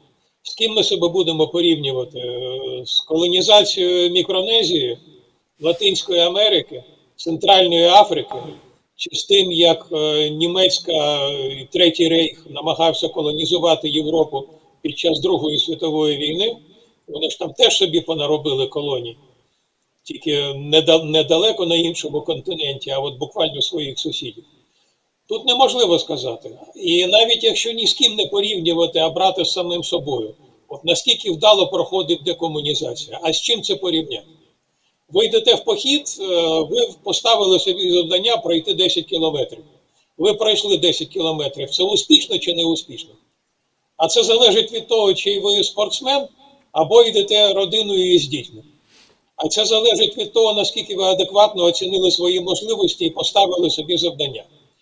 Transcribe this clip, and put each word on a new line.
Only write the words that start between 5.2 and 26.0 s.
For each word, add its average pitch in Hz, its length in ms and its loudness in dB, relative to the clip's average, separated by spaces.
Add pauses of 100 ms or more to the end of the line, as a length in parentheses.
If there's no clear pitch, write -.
Латинської 175 580 0
Америки, 175 640 0 (320)
Центральної 185 720 4
Африки? 185 500 6 (600)
Чи - 200 -10
з - 100 -6
тим, 190 260 4
як, 165 400 2
е, 151 380 0
німецька, 156 1000 0
е, 135 420 -8
Третій 170 360 2
Рейх 165 420 0
намагався 160 580 -2
колонізувати 156 840 -2
Європу 151 540 -2 (380)
під 143 160 -8
час 160 220 0
Другої 151 400 0
світової 151 580 -2
війни? 175 400 -4 (500)
Вони 151 220 -6
ж - 100 -12
там 156 140 -8
теж - 240 2
собі 170 240 0
понаробили 147 640 -2
колонії. 131 500 -6 (840)
Тільки 143 500 -4
неда-, 156 500 4
недалеко 160 640 2
на 170 100 0
іншому 160 460 -2
континенті, 147 680 -6
а 135 100 -2
от 135 180 -8
буквально 147 440 -4
своїх 147 380 -2
сусідів. 135 440 -10 (840)
Тут - 180 -6
неможливо 240 540 2
сказати. 123 600 -8 (160)